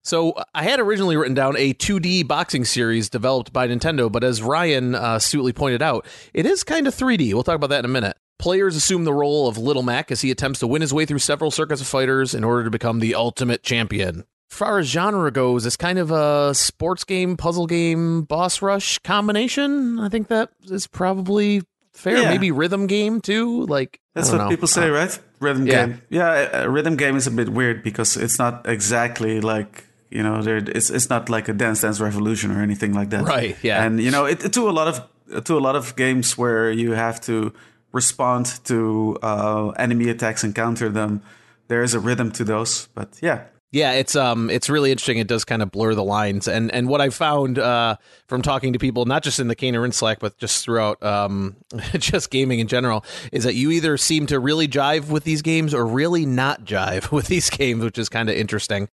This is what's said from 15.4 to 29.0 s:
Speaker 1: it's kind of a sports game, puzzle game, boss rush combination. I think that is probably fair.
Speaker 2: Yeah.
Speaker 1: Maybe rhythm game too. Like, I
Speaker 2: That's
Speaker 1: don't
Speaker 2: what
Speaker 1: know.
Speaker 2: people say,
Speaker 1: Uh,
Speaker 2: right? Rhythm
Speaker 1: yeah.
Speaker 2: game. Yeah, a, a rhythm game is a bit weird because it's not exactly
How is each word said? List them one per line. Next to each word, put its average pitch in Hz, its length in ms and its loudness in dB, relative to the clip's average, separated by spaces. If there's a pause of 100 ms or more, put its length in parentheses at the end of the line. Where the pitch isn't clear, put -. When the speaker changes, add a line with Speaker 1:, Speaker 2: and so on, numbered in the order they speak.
Speaker 1:
it's 120 100 -2
kind 180 220 -2
of 165 100 0
a 147 460 2
sports - 480 -2
game, 185 340 -2
puzzle 170 300 -2
game, 165 560 2
boss 170 400 -2
rush 196 360 0
combination. 233 1000 0
I 208 100 -2
think 214 200 -2
that 226 200 0 (140)
is 190 240 -6
probably 196 720 0 (320)
fair. 202 300 0
Speaker 2:
Yeah. 208 80 4
Speaker 1:
Maybe 185 180 2
rhythm 175 380 0
game 208 340 0
too. 233 460 0
Like, 139 320 -2 (160)
I 165 60 -2
Speaker 2:
That's 143 100 2
Speaker 1:
don't - 80 4
Speaker 2:
what 104 60 2
Speaker 1:
know. 101 40 0
Speaker 2:
people 170 180 0
say, 170 220 2
Speaker 1:
Uh, 151 40 2
Speaker 2:
right? 160 260 0 (200)
Rhythm 135 280 0
Speaker 1:
yeah. 127 180 4
Speaker 2:
game. 120 240 -6
Yeah, 160 520 2
a, 65 40 0
a 95 60 0
rhythm 151 240 2
game 139 200 2
is 131 120 0
a 127 40 0
bit 117 180 0
weird 113 340 0
because 113 340 -2
it's - 220 -2
not 120 280 -2
exactly 113 720 0